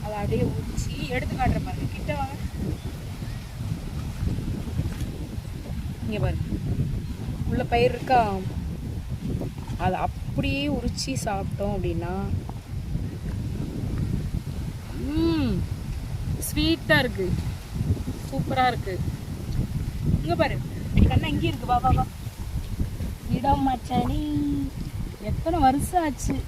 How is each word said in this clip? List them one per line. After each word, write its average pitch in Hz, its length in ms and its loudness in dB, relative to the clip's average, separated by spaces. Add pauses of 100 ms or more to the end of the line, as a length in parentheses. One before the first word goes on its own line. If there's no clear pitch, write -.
அதை 214 180 -4
அப்படியே 220 220 4 (100)
உரிச்சு - 400 -2 (220)
எடுத்து - 200 0
காட்டுறேன் - 320 2
பாருங்க. - 280 -2
கிட்ட - 240 -2
வாங்க. 269 160 -2 (3750)
இங்க 214 200 -2
பாருங்க. - 200 0 (1040)
உள்ள 240 140 2 (100)
பயிர் 240 220 6
இருக்கா? 247 260 4 (1600)
அதை 185 200 2
அப்படியே - 580 -2 (140)
உரிச்சு - 340 -2 (140)
சாப்பிட்டோம் 202 500 -2
அப்படின்னா, 175 380 -2 (3000)
ம், 311 440 4 (920)
ஸ்வீட்டா 311 560 4
இருக்கு, 196 240 0 (1000)
சூப்பரா 262 420 2
இருக்கு. - 240 -2 (1300)
இங்க 339 200 2
பாரு, 170 160 4 (540)
கண்ணா 277 220 4
இங்க 202 180 2
இருக்கு. 233 200 -4
வா, 247 140 6
வா, 254 140 8
வா. 190 60 4 (1300)
இடம் 277 320 4
மச்சானி. 254 500 2 (1080)
எத்தனை 330 280 2 (100)
வருஷம் 330 400 4
ஆச்சு 269 280 0 (120)